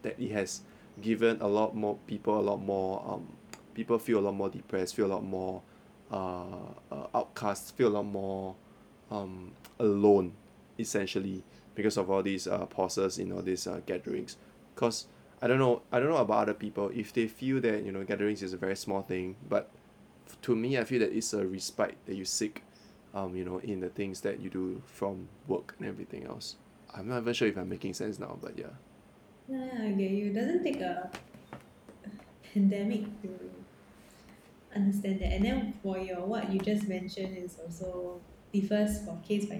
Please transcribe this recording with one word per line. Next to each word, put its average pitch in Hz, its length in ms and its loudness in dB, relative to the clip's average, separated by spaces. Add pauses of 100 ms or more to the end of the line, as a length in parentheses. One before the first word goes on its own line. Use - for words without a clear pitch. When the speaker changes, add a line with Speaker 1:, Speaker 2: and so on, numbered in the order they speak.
Speaker 1:
that - 160 -6
it 120 120 -4
has 101 300 -2 (400)
given 113 400 4
a 107 60 4
lot 107 280 4
more 104 220 0 (100)
people 107 320 0
a - 20 4
lot 101 200 2
more, 95 440 0
um, 101 220 -6 (460)
people 113 260 2
feel 113 200 4
a - 20 4
lot 98 120 2
more 98 160 -2
depressed, - 460 -4
feel 107 120 4
a 95 60 2
lot 104 100 -2
more, 92 380 -4 (480)
uh, 92 360 -4 (440)
uh, - 240 -6
outcast, - 600 -2
feel 123 140 6
a 104 100 4
lot 101 60 0
more, 98 500 -4 (560)
um, 95 400 -6 (260)
alone, 101 540 8 (480)
essentially, 98 640 -2 (320)
because 104 220 2
of 95 120 2
all 95 140 4
these, 95 240 -2
uh, 95 180 0
pauses 92 540 0
in 92 120 -2
all 92 100 -4
these, 92 260 -2
uh, 90 180 -4
gatherings. - 520 -4 (380)
'Cause - 320 0 (340)
I - 60 0
don't 131 120 6
know, 123 320 4
I 123 80 4
don't 139 100 4
know 165 80 4
about 107 260 4
other 104 120 2
people, 104 400 -2
if 107 180 -6
they 113 140 4
feel 131 340 0
that, 107 220 2
you 101 80 -4
know, 98 120 -4
gatherings 101 380 0
is 92 120 -4
a 92 40 -4
very 95 180 0
small 98 280 -2
thing, 92 320 -4 (120)
but - 220 0 (560)
f-, - 160 -20
to 120 140 2
me, 123 240 2
I 117 60 2
feel 127 160 2
that 104 140 2
it's 110 180 -2
a 101 120 2
respite 95 520 -2 (100)
that - 80 -6
you 95 100 -6
seek, - 380 -2 (500)
um, 95 220 -4
you 92 100 -2
know, 90 140 -4
in 98 220 -4
the 90 80 -2
things 98 320 -4
that 101 180 -2
you 98 100 -8
do 92 360 -2
from 95 420 -6 (200)
work - 300 -2
and - 100 -8
everything - 380 -10
else. - 300 -10 (400)
I'm 101 140 -10
not 127 120 -2
even 117 120 2
sure 113 160 4
if 98 80 0
I'm 92 120 -4
making 92 260 -6
sense 107 220 -4
now, - 240 -8
but - 160 -12
yeah. - 100 -10 (840)
Speaker 2:
Yeah, 262 160 -4
yeah, 254 220 -4
I 208 40 2
get 190 200 2
you. 202 160 0
It 202 60 -2
doesn't 262 300 2
take 180 180 0
a 180 300 -4 (1400)
pandemic 208 500 4 (180)
to 190 80 -8 (1500)
understand 196 460 2
that. 185 120 2
And 202 120 4
then 262 280 0 (100)
for 190 140 -2
your, 185 280 -4
what 208 260 -2
you 190 80 2
just 208 280 0
mentioned 185 500 -4
is 180 260 -10
also 180 560 -8 (340)
differs 208 520 2
for 170 120 -8 (100)
case 202 180 2
by - 140 -4